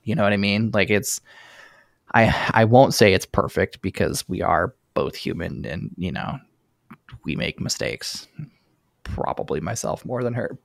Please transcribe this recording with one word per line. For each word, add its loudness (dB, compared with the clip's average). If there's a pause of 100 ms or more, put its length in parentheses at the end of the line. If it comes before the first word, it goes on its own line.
You -2
know 0
what 4
I 2
mean? 2
Like, 2
it's, 0 (920)
I, 4
I 6
won't 8
say 6
it's 2
perfect -2
because -2
we -4
are 0 (200)
both -2
human -6
and, -8
you -4
know, -6 (880)
we -4
make -4
mistakes, -6 (760)
probably -4
myself -6
more -6
than -2
her. -6